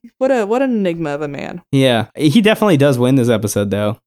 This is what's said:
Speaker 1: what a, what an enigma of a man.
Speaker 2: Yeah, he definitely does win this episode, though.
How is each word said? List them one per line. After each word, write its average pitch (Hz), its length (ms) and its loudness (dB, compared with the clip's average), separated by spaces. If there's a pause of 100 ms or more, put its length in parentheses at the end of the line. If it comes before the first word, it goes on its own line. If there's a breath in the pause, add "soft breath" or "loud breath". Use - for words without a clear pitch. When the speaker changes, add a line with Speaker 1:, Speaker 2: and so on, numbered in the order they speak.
(180)
Speaker 1:
what 262 140 0
a, 233 140 0
what 226 160 -2
an 269 100 -2
enigma 170 400 -4
of 143 100 -6
a 151 60 -6
man. 143 340 -12 (100)
Speaker 2:
Yeah, 127 440 2
he 151 260 2
definitely 208 360 2
does 139 220 2
win 127 160 2
this 120 140 2
episode, 104 420 -2
though. 104 360 -4